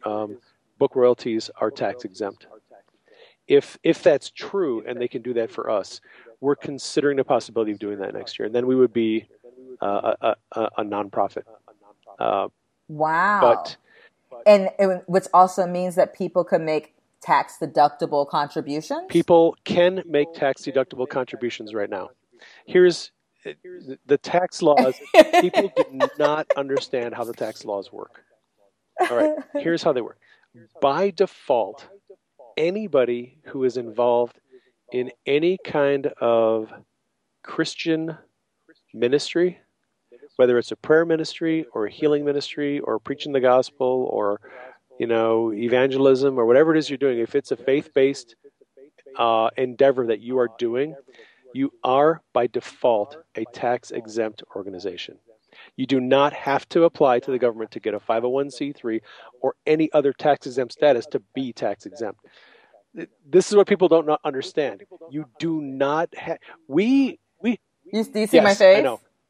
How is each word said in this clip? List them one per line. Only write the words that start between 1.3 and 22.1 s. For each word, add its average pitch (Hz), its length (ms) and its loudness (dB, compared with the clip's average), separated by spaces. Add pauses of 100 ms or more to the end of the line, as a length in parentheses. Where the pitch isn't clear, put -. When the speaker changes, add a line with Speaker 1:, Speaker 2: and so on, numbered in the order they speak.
Speaker 1:
are 110 140 -2
tax - 340 -8
exempt. 101 420 -10 (1000)
If, - 360 2
if 165 200 0
that's 151 280 2
true 143 560 -6
and 120 140 -10
they 120 80 -4
can 120 140 -10
do 123 120 -8
that 113 160 -2
for 113 200 -8
us, 98 300 -4 (400)
we're 139 160 0
considering 143 600 -2
the 131 80 0
possibility 113 480 -2
of 101 60 -8
doing 104 220 -8
that 98 120 -6
next - 260 -12
year. 110 80 -6
And 110 80 -8
then 123 120 0
we 131 80 2
would 127 180 4
be, 110 360 -2 (520)
uh, 101 400 -2
a, - 80 -4
a, 107 80 -2 (240)
a, 110 180 -4
a 110 60 -4
nonprofit. 101 600 -6 (760)
Uh, 101 300 -2 (400)
Speaker 2:
Wow. 160 520 -2
Speaker 1:
but 147 360 2 (680)
Speaker 2:
And 196 320 6
it, 185 280 0
which 185 280 0
also 185 320 4
means 180 300 -4
that 175 180 0
people 180 300 -2
could 170 160 0
make 156 340 -4 (260)
tax - 400 0
deductible 147 680 0
contributions? 156 800 -6
Speaker 1:
People 165 560 4
can 180 420 0
make 151 280 -2
tax 135 280 -4
deductible 131 460 -4
contributions 117 680 -8
right 104 160 -6
now. 95 200 -10 (560)